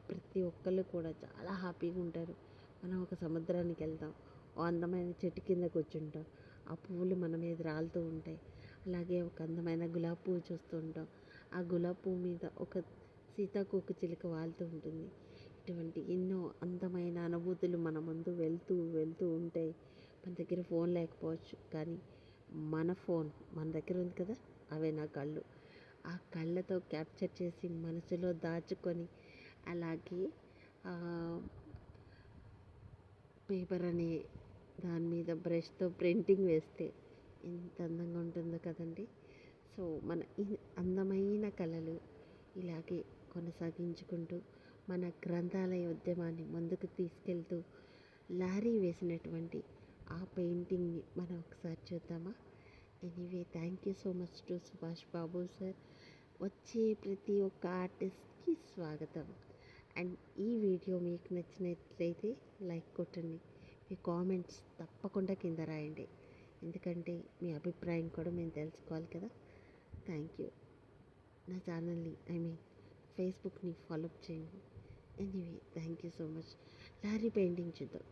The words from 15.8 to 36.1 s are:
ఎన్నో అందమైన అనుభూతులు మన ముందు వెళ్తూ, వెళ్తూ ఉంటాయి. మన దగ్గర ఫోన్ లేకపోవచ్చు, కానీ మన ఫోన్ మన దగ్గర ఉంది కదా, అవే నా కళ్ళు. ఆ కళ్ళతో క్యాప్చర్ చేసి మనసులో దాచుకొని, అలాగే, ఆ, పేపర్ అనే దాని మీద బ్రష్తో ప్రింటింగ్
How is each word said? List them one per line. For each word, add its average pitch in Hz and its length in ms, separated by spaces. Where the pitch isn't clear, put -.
ఎన్నో 185 500
అందమైన 175 560
అనుభూతులు 170 600
మన 160 200
ముందు 165 320
వెళ్తూ, 170 600
వెళ్తూ 165 440
ఉంటాయి. 165 400
మన 180 140
దగ్గర 180 220
ఫోన్ 170 320
లేకపోవచ్చు, 165 640
కానీ 165 260
మన 156 420
ఫోన్ 165 380
మన 160 180
దగ్గర 156 280
ఉంది 175 260
కదా, 220 120
అవే 156 180
నా 156 160
కళ్ళు. 151 360
ఆ 175 120
కళ్ళతో 175 440
క్యాప్చర్ - 640
చేసి 175 260
మనసులో 170 640
దాచుకొని, 170 760
అలాగే, 175 640
ఆ, 180 80
పేపర్ 180 320
అనే 170 420
దాని 170 220
మీద 170 260
బ్రష్తో 170 560
ప్రింటింగ్ 185 580